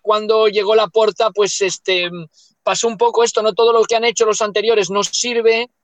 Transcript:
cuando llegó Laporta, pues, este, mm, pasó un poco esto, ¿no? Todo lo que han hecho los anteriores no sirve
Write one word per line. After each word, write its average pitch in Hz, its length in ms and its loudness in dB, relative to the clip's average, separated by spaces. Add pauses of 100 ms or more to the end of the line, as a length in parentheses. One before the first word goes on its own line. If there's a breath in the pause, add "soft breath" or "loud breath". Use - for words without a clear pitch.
cuando 214 460 2
llegó 208 260 0
Laporta, 220 560 0
pues, 196 320 -2
este, 180 480 -2
mm, 175 160 -14 (360 soft breath)
pasó 196 240 -2
un 226 120 -4
poco 233 260 2
esto, 226 180 -2
¿no? 214 120 0
Todo 233 180 2
lo 226 120 4
que 226 120 0
han 226 80 -2
hecho 233 220 0
los 214 160 -2
anteriores 208 480 0
no 202 120 -2
sirve 233 680 -2 (140)